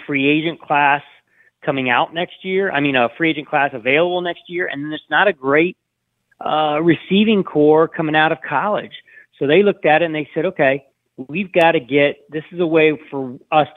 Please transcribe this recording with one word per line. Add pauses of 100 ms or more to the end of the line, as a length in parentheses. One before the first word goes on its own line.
free
agent
class (580)
coming
out
next
year.
I
mean,
a
free
agent
class
available
next
year.
And
then
it's
not
a
great, (640)
uh,
receiving
core
coming
out
of
college." (480)
So
they
looked
at
it
and
they
said,
"Okay, (300)
we've
gotta
get,
this
is
a
way (100)
for (120)
us